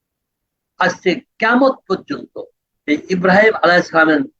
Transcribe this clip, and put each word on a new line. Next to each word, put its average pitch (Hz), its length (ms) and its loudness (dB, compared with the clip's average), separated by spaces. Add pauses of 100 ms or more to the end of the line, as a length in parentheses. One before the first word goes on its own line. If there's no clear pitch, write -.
(800)
আজ 180 220 -2
থেকে 180 200 -2
কিয়ামত 254 520 0 (160)
পর্যন্ত - 520 -8 (460)
এই 151 220 -2
ইব্রাহিম 185 460 2
আলাইহিস 175 320 0
সালামের 156 340 2 (180)